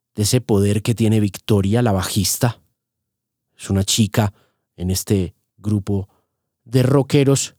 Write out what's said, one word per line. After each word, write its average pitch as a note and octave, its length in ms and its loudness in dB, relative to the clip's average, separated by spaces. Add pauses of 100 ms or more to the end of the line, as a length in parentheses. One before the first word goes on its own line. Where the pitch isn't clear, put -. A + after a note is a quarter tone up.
(160)
de G#2+ 80 -2
ese A#2+ 180 0
poder G2+ 400 0
que A#2 140 -2
tiene A2 240 0
Victoria, G#2 640 0
la A2+ 80 2
bajista. G2 680 -2 (1000)
Es - 120 -12
una G2 140 0
chica G#2 500 0 (420)
en F2+ 160 -6
este F#2 440 -4 (220)
grupo G2+ 520 -4 (560)
de B2 180 0
rockeros C#3 760 2